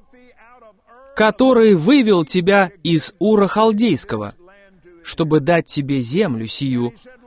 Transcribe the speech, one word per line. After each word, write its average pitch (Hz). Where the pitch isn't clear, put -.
который 220
вывел 202
тебя 185
из 170
Ура 208
Халдейского, 202
чтобы 156
дать 165
тебе 139
землю 120
сию 120